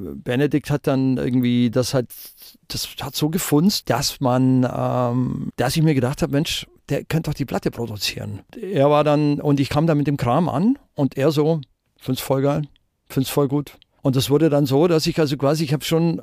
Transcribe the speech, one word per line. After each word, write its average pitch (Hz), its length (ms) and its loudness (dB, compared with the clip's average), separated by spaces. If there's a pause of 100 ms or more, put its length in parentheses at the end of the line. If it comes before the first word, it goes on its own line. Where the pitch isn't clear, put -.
(160)
Benedikt 139 540 -2
hat 143 160 -2
dann 131 300 2
irgendwie 123 540 2
das 123 240 0
halt, 127 140 0 (600)
das - 200 -8 (140)
hat 139 120 -10
so 151 160 0
gefunzt, 165 600 2
dass 127 300 -2
man, 127 540 2
ähm, 127 840 -2
dass 123 200 -2
ich 165 60 2
mir 156 120 6
gedacht 131 280 0
habe, 143 100 -2
Mensch, - 340 -2 (220)
der 139 160 -4
könnte 160 260 -4
doch 143 40 -4
die 139 100 -6
Platte - 260 -4
produzieren. 104 720 -8 (200)
Er 160 300 2
war 147 140 4
dann, 147 360 2
und 143 200 2
ich 131 80 0
kam 151 180 0
da 156 80 4
mit 147 120 0
dem 143 100 0
Kram 131 320 0
an 185 300 0 (160)
und 135 220 -2
er 139 140 2
so, 151 300 0 (380)
find's - 220 -6
voll 135 220 -2
geil, 147 200 0 (460)
find's 135 220 -2
voll 143 180 2
gut. 143 300 -4 (240)
Und 135 140 2
das 117 120 0
wurde 147 220 4
dann 143 160 2
so, 139 200 4
dass 165 200 2
ich 170 120 -4
also 147 200 0
quasi, 151 260 0
ich 135 80 -2
hab 147 100 -2
schon 165 400 0